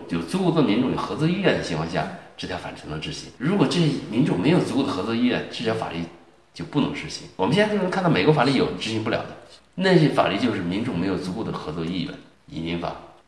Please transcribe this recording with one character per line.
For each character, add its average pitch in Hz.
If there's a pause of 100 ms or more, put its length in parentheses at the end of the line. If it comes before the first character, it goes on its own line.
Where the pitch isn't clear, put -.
有 85
足 185
够 165
多 160
民 104
众 -
有 -
合 -
作 156
意 185
愿 127
的 80
情 85
况 78
下， 78 (300)
这 87
条 90
法 -
律 76
才 76
能 76
执 76
行。 -
如 175
果 143
这 175 (280)
民 120
众 185
没 143
有 175
足 117
够 143
的 -
合 92
作 113
意 120
愿， 101
这 120
条 110
法 -
律 82 (560)
就 82
不 87
能 -
实 -
行。 -
我 95
们 135
现 208
在 208
就 196
能 180
看 190
到 175
美 92
国 151
法 139
律 135
有 113
执 113
行 110
不 113
了 -
的， - (380)
那 185
些 156
法 87
律 98
就 113
是 95
民 92
众 104
没 87
有 95
足 90
够 107
的 82
合 -
作 82
意 87
愿。 - (340)
移 82
民 85
法， - (320)